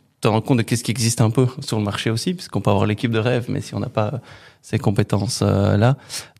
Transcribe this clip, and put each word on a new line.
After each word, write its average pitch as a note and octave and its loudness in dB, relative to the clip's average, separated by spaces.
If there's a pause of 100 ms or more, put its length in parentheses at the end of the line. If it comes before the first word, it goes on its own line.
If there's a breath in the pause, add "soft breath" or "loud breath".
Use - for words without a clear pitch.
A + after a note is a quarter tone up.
(240)
rend A2 0
compte C3 2
de A#2 2
qu'est-ce A#2 -2
qui - -4
existe A#2 0
un A2 4
peu B2+ 2 (140)
sur A#2 -6
le G#2+ 0
marché G#2 -4
aussi, A2+ -2
puisqu'on F3 -6
peut G#2+ 2
avoir G2+ 2
l'équipe G#2+ -2
de A2+ 0
rêve, A#2 0
mais G2+ -4
si - -10
on G#2+ -4
n'a G#2 -6
pas G#2+ -2 (420 loud breath)
ces - -2
compétences, G#2 0
euh, G2+ 4
là. A#2+ 4 (420 loud breath)